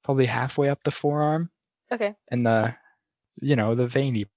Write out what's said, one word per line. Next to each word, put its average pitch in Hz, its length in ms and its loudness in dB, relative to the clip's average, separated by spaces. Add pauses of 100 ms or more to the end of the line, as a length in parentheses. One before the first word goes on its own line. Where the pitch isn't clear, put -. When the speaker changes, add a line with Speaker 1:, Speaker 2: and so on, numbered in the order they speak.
Speaker 1:
probably 135 220 2
halfway 127 420 -2
up 139 160 -4
the 147 60 0
forearm. 151 600 -2 (400)
Speaker 2:
Okay. 220 240 -4 (160)
Speaker 1:
And 123 140 0
the, 113 300 2 (680)
you 139 160 2
know, 113 180 2
the 123 120 0
veiny 123 400 -2 (100)